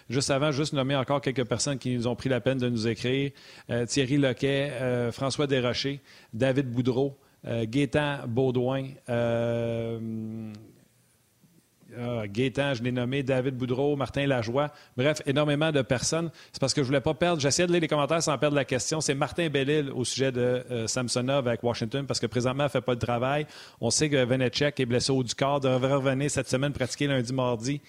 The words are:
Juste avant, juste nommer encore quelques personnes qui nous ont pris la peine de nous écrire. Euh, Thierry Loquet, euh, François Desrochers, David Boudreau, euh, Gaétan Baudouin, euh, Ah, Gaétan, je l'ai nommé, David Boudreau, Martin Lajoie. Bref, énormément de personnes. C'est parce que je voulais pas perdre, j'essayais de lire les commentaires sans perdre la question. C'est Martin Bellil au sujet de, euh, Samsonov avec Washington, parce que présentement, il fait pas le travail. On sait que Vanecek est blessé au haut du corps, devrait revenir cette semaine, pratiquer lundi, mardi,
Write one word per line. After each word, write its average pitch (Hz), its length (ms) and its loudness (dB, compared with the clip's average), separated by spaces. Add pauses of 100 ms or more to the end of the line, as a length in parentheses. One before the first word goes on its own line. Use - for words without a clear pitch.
(120)
Juste 131 180 0
avant, 143 220 2
juste 143 220 -2
nommer 139 220 0
encore 139 260 0
quelques 127 240 0
personnes 123 340 -2
qui 127 180 -2
nous 117 80 -2
ont 120 100 0
pris - 140 -4
la 123 120 0
peine 131 180 0
de 123 100 0
nous 117 180 0
écrire. 131 440 0 (400)
Euh, 120 160 -2
Thierry 135 300 0
Loquet, 139 560 0
euh, 123 380 -2
François 135 360 -2
Desrochers, 135 540 0 (300)
David 127 380 2
Boudreau, 127 480 0 (300)
euh, 117 200 -2
Gaétan 143 500 0 (100)
Baudouin, 131 600 0 (200)
euh, 113 1400 -2 (1500)
Ah, 120 280 -4
Gaétan, 131 460 0
je 117 100 -4
l'ai 123 80 0
nommé, 127 320 -2
David 127 320 0
Boudreau, 127 400 0
Martin 139 320 -2
Lajoie. 131 440 0 (260)
Bref, 147 280 2
énormément 147 460 2
de 139 100 4
personnes. 160 480 0 (220)
C'est - 80 -12
parce 131 140 0
que 151 80 2
je 123 60 2
voulais 139 140 2
pas 156 120 2
perdre, 175 260 2
j'essayais 143 280 2
de 175 40 2
lire 175 100 4
les 160 60 2
commentaires 151 340 2
sans 147 160 0
perdre 147 180 2
la 139 100 4
question. 143 360 -2
C'est 139 140 0
Martin 151 340 -2
Bellil 139 420 0
au 123 120 -2
sujet 131 280 0
de, 123 400 0
euh, 113 160 -2
Samsonov 127 600 0
avec 117 160 -2
Washington, 117 420 -2
parce 120 140 -2
que 120 80 -2
présentement, 127 380 0
il 131 40 0
fait 127 120 0
pas 123 120 0
le 117 60 -4
travail. 127 460 0 (360)
On 117 80 2
sait 151 200 2
que 135 140 4
Vanecek 131 560 2
est 131 60 2
blessé 120 260 2
au 135 60 4
haut 131 60 2
du 117 120 -6
corps, 139 240 0
devrait 131 340 2
revenir 139 360 2
cette 135 200 -2
semaine, 135 240 0
pratiquer 131 340 -2
lundi, 127 260 0
mardi, 127 560 -2